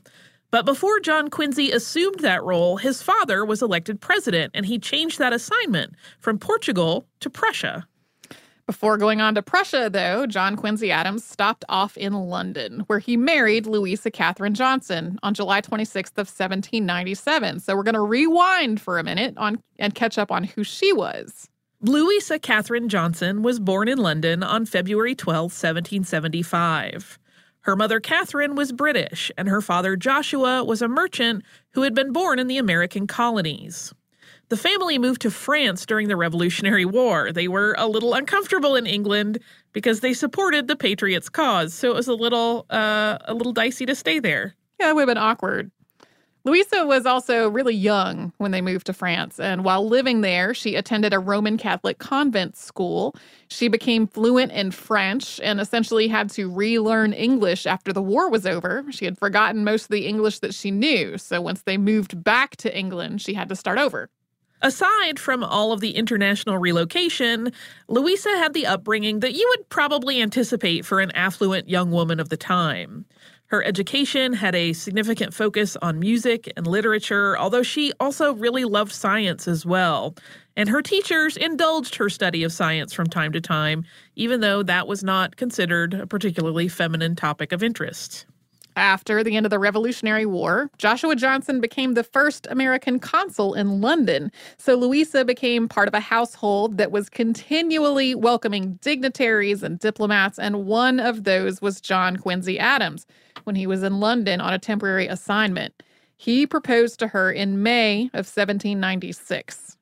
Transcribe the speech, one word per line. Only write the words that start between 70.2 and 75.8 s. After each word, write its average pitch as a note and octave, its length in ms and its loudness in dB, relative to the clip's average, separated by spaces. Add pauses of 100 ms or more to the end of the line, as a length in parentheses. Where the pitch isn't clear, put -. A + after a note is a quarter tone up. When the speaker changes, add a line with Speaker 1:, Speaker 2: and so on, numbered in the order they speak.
Speaker 1:
anticipate G#3 640 0
for F#3+ 160 0
an F#3+ 120 0
affluent F#3 560 -2
young F3+ 220 2
woman E3 300 0
of D3+ 80 -6
the D#3+ 80 -4
time. D3+ 720 -2 (440)
Her G#3 140 0
education C4 680 0
had G3 220 0
a E3+ 180 0
significant G#3 640 -4
focus G#3+ 480 -2